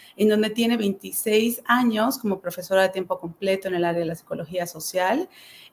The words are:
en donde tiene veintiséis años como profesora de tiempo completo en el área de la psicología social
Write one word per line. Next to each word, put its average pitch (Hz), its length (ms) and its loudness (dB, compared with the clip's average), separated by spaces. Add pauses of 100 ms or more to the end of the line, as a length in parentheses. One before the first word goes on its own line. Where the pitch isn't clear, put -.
(160)
en 214 140 4
donde 214 200 4
tiene 233 260 2
veintiséis 214 920 0
años 240 520 2
como 190 220 -2
profesora 180 420 0
de 190 80 4
tiempo 185 300 -4
completo 190 480 -2
en 185 80 -2
el 175 100 0
área 170 140 0
de 170 80 -2
la 165 80 -4
psicología 165 500 -8
social 185 640 -2 (420)